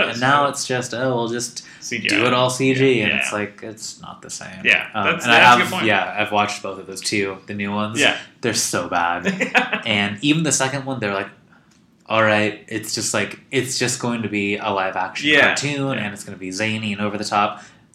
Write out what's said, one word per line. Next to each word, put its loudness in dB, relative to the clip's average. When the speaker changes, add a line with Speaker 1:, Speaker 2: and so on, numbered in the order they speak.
Speaker 1:
was, -4
Speaker 2:
and -6
now 6
Speaker 1:
yeah. 2
Speaker 2:
it's -6
just, -2
oh, 0
we'll 0
just -6
Speaker 1:
C -6
G 0
I. 0
Speaker 2:
do 4
it 2
all 4
C 2
G, 4
Speaker 1:
Yeah, 0
Speaker 2:
and 2
Speaker 1:
yeah. 0
Speaker 2:
it's -4
like, -4
it's -12
not -16
the -16
same. -12
Speaker 1:
Yeah, 2
Speaker 2:
Um, -2
Speaker 1:
that's, 0
Speaker 2:
and 4
Speaker 1:
that's 8
Speaker 2:
I 12
Speaker 1:
a 8
good 2
Speaker 2:
have, -4
Speaker 1:
point. -2
Speaker 2:
yeah, 0
I've -2
watched 0
both -10
of -16
those -10
too, -2
the -8
new -4
ones. -2
Speaker 1:
Yeah. 2
Speaker 2:
They're 0
so -2
bad. -2
Speaker 1:
<laughs> -4
Speaker 2:
And 0
even 2
the 0
second 0
one, -6
they're -2
like, -4
all 2
right, 2
it's -6
just, -2
like, -2
it's -2
just -2
going -4
to -4
be -2
a -4
live -2
action -2
Speaker 1:
Yeah. 8
Speaker 2:
cartoon, -2
Speaker 1:
Yeah. -4
Speaker 2:
and -6
it's -14
gonna -14
be -8
zany -4
and -6
over -2
the -6
top, 0